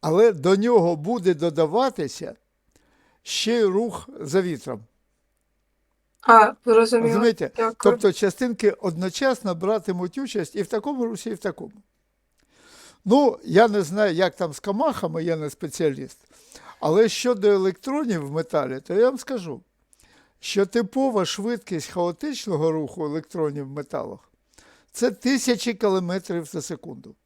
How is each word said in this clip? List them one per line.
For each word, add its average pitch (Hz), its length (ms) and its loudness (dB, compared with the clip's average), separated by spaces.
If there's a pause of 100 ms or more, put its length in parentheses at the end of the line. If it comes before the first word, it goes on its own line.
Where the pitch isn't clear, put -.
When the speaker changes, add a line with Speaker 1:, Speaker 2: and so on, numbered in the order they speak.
Speaker 1:
Але 196 300 4
до 175 240 2
нього 196 400 4
буде 180 380 0
додаватися 160 1000 -2 (880)
ще - 360 -2
й 220 40 4
рух 202 460 -2 (100)
за 156 220 0
вітром. 135 380 -6 (1400)
Speaker 2:
А, 226 320 8 (120)
зрозуміло. 226 420 6
Speaker 1:
Розумієте? 214 480 2
Speaker 2:
Дякую. 226 240 -2
Speaker 1:
Тобто 214 340 4
частинки 214 580 0
одночасно 190 840 -4
братимуть 180 640 -4
участь 226 380 -6
і 202 60 -4
в 170 60 -4
такому 247 380 -4
русі, 226 240 -8
і 220 40 -6
в 190 40 -10
такому. - 340 -10 (1300)
Ну, 247 380 4
я 190 240 4
не 208 140 0
знаю, 190 320 0
як 175 220 0
там 165 180 -6
з - 60 -14
комахами, 196 640 -4
я 165 120 -2
не 156 140 -6
спеціаліст. 139 680 -6 (640)
Але 202 300 4
щодо 214 380 0
електронів 202 800 0
в 139 40 -10
металі, 147 480 -4
то - 140 -8
я 226 120 4
вам 262 120 2
скажу, 180 440 -10 (800)
що - 260 0
типова 233 600 0
швидкість 202 640 -6
хаотичного 175 840 -2
руху 156 340 -4
електронів 151 600 -6
в 135 60 -14
металах — - 480 -10 (720)
це 240 200 0
тисячі 240 640 -2
кілометрів 180 720 -2
за 147 160 -10
секунду. - 540 -14 (100)